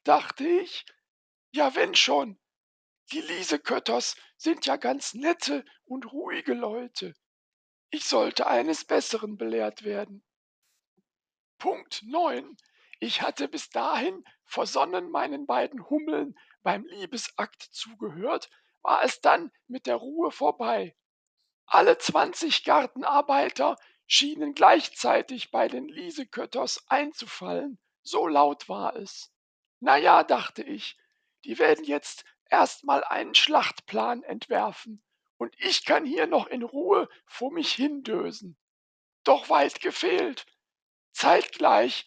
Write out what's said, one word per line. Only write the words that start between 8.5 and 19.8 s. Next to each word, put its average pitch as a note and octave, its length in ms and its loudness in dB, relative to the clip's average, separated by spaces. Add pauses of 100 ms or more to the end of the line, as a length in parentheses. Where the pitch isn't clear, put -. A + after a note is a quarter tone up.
Besseren G#3+ 520 -2
belehrt A3 460 -4
werden.“ G#3 420 -8 (1300)
Punkt - 480 -6
neun. C#4 500 -2 (420)
Ich A3+ 220 -4
hatte C#4+ 260 -4
bis - 220 -10
dahin D#4 560 -4 (200)
versonnen F4 640 -4
meinen C#4+ 340 -4
beiden B3 440 -2
Hummeln D4+ 460 -2 (280)
beim G3+ 220 -2
Liebesakt - 760 -10
zugehört, G#3+ 880 -8 (320)
war - 220 2
es - 180 0
dann D4 300 4 (160)
mit B3+ 180 -10